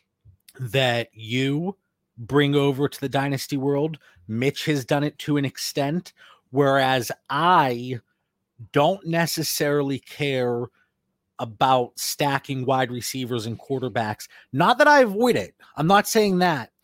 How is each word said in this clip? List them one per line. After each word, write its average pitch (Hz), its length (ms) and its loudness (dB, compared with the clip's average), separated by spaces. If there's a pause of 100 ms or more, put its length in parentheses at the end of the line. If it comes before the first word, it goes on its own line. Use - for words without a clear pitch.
(580)
that 120 540 0
you 135 640 -4 (400)
bring 143 380 0
over 139 340 0
to - 120 -8
the 135 100 -6
dynasty 139 480 -4
world. 143 400 -2 (280)
Mitch 123 380 -4
has 143 220 -2
done 147 180 0
it 147 140 -6
to 147 180 -2
an 139 80 0
extent, 147 680 -4 (380)
whereas 131 640 2 (160)
I 135 720 0 (720)
don't 165 340 2
necessarily 147 920 -2
care 123 640 -4 (760)
about 127 580 0
stacking 135 680 -4
wide 131 260 0
receivers 123 540 -6
and 113 160 -8
quarterbacks. 117 640 -6 (280)
Not 196 240 2
that 294 100 6
I 294 120 8
avoid 220 360 4
it. 95 180 -6 (220)
I'm 147 100 0
not 196 220 4
saying 202 300 2
that. 160 340 0 (120)